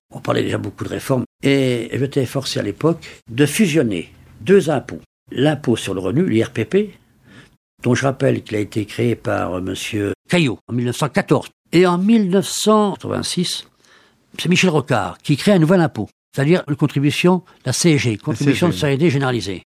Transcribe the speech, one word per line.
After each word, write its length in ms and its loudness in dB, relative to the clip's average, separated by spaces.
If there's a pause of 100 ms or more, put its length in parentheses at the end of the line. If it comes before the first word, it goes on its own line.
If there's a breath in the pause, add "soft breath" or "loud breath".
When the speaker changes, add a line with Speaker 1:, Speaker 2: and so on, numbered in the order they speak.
(120)
Speaker 1:
On 80 -16
parlait 220 0
déjà 160 -2
beaucoup 260 -10
de 60 -8
réformes. 340 -2 (180)
Et 500 0
j'étais 340 -2
forcé 340 -4
à 20 -2
l'époque 680 -4
de 160 2
fusionner 680 0 (300)
deux 260 4
impôts. 320 -4 (300)
L'impôt 460 0
sur 180 -6
le 60 -4
revenu, 280 0
l'I 140 2
R 80 -6
P 160 -6
P, 320 -2 (840 soft breath)
dont 120 2
je 100 0
rappelle 380 0
qu'il 140 -6
a 40 -2
été 240 -4
créé 300 -2
par, 400 -4
euh, 60 -6
monsieur 520 -4 (160)
Caillot 300 0 (100)
en 60 -6
mille 120 -2
neuf 100 -4
cent 120 -2
quatorze. 400 0 (240)
Et 140 4
en 100 2
mille 320 2
neuf 200 0
cent 440 2
quatre-vingt-six, 720 -4 (720 soft breath)
c'est 120 -4
Michel 220 4
Rocard 480 -2
qui 180 0
crée 160 2
un 80 6
nouvel 200 6
impôt, 280 -2 (260)
c'est-à-dire 340 2
une 60 -4
contribution, 680 2 (200 soft breath)
la 80 -2
C 260 2
G, 180 0
contribution 500 0
de 60 2
Speaker 2:
C 60 -8
G. 20 -8
Speaker 1:
solidarité 300 2
généralisée, 580 -2